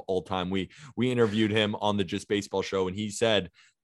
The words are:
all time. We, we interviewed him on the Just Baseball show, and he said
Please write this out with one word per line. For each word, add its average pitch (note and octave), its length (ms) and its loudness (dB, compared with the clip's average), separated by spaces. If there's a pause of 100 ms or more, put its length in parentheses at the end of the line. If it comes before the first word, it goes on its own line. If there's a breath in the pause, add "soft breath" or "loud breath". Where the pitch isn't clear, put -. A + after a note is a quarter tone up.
all F#2 160 0
time. F#2 260 -4
We, F#2 220 -2 (260 loud breath)
we B2 160 0
interviewed A2 380 4
him G#2+ 240 2
on G2+ 240 0
the G2 60 2
Just F#2+ 220 -6
Baseball G2 360 -2
show, F#2+ 260 -2
and F#2 80 -8
he G#2+ 140 -6
said G2+ 400 0 (340 soft breath)